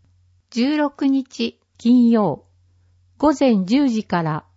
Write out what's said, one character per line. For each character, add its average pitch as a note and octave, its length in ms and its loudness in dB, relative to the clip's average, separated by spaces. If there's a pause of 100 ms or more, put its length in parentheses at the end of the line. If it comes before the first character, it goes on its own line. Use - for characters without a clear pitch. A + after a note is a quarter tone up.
(500)
十 C4+ 260 -4
六 D4 320 -4
日、 C4 520 -4 (180)
金 A#3+ 320 2
曜、 G#3 360 0 (760)
午 D4+ 200 2
前 A3 260 2
十 C4+ 240 0
時 A3 140 -4
か F3 200 -4
ら D#3 220 -6 (120)